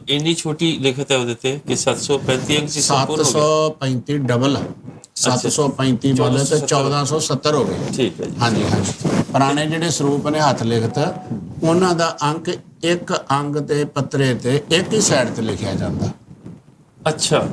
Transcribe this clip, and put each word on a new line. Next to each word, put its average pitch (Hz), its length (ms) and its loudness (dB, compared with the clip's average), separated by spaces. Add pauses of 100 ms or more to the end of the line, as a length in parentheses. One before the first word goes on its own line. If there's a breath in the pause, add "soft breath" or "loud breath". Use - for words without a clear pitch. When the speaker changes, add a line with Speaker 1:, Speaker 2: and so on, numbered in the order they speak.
Speaker 1:
ਇੰਨੀ 151 260 0
ਛੋਟੀ 156 440 -2
ਲਿਖਤ 131 340 0
ਹੈ 135 40 4
ਉਹਦੇ 120 180 0
ਤੇ 135 320 -4
ਕਿ 127 100 -2
ਸੱਤ 120 220 0
ਸੌ 143 200 0
ਪੈਂਤੀ 131 420 0
ਅੰਗ 147 80 -4
'ਚ 147 100 -6
ਸੰਪੂਰਨ 139 320 2
ਹੋ 156 60 -2
ਗਿਆ? 156 80 2
Speaker 2:
ਸੱਤ 131 80 4
ਸੌ 156 380 2
ਪੈਂਤੀ 135 480 -2
ਡਬਲ, 127 380 0
Speaker 1:
ਅੱਛਾ। - 800 -4
Speaker 2:
ਸੱਤ 120 160 -2
ਸੌ 147 160 2
ਪੈਂਤੀ 131 440 0
ਬੋਲੇ 127 180 2
ਤੇ 127 40 2
Speaker 1:
ਚੌਦਾਂ 135 100 2
ਸੌ 147 100 0
ਸੱਤਰ। 143 120 2
Speaker 2:
ਚੌਦਾਂ 139 380 2
ਸੌ 151 140 0
ਸੱਤਰ 151 360 0
ਹੋ 127 100 2
ਗਏ। 92 120 -2 (200)
Speaker 1:
ਠੀਕ 113 240 0
ਹੈ 87 60 -4
ਜੀ। 85 140 -6
Speaker 2:
ਹਾਂਜੀ, 117 240 2
ਹਾਂਜੀ। 98 280 0 (400)
ਪੁਰਾਣੇ 139 340 2
ਜਿਹੜੇ 160 240 0
ਸਰੂਪ 143 380 0
ਨੇ 151 120 0
ਹੱਥ 135 220 2
ਲਿਖਤ, 117 520 0 (480)
ਉਹਨਾਂ 175 320 4
ਦਾ 165 280 0
ਅੰਕ 160 260 -2 (360)
ਇੱਕ 170 280 0 (180)
ਅੰਗ 147 260 0
ਦੇ 147 280 0
ਪੱਤਰੇ 135 500 0
ਤੇ 127 360 0
ਇੱਕ 170 220 2
ਹੀ 214 80 4
ਸਾਈਡ 135 280 2
ਤੇ 113 140 -6
ਲਿਖਿਆ 98 320 -2
ਜਾਂਦਾ। 95 340 -2 (1000)
Speaker 1:
ਅੱਛਾ। 143 440 0